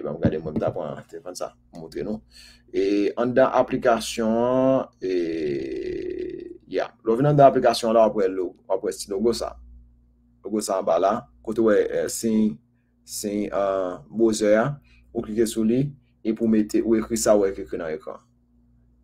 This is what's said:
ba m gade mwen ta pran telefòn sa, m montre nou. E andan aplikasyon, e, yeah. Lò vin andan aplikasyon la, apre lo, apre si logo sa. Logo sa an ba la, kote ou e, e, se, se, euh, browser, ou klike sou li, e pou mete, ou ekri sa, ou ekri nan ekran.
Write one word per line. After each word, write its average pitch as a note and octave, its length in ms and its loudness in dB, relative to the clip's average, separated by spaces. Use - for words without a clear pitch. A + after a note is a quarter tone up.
ba D2 80 -6
m E2 80 -10
gade E2 200 0
mwen D#2 200 -8
ta D#2+ 120 -2
pran D2 360 -10
telefòn F2 280 -16
sa, - 140 -10
m E2+ 80 -18
montre D#2+ 240 -10
nou. G#2+ 160 -8
E G2+ 360 0
andan B2 380 2
aplikasyon, B2 1300 0
e, F#2 120 -4
yeah. - 240 -4
Lò A2+ 120 2
vin C#3+ 140 2
andan C#3 180 8
aplikasyon A#2 480 2
la, A2 120 8
apre G2+ 220 0
lo, F#2 200 -4
apre F#2+ 260 -2
si - 160 -12
logo A2 260 2
sa. - 180 -8
Logo G#2 180 -4
sa F#2+ 180 -2
an F#2+ 60 -8
ba E2+ 140 4
la, F#2+ 120 4
kote A2+ 180 0
ou A2 100 6
e, F#2+ 100 4
e, - 280 -2
se, A2+ 220 -2
se, G#2 280 -6
euh, F#2+ 460 -2
browser, A2 640 2
ou A#2 120 -6
klike A2+ 240 0
sou A2+ 180 -2
li, B2+ 180 2
e A2 140 -2
pou A2+ 160 0
mete, G#2+ 320 2
ou A2 160 2
ekri A2 200 -4
sa, A2 180 4
ou G2 120 4
ekri F#2+ 300 -8
nan D#2+ 160 -6
ekran. - 240 -14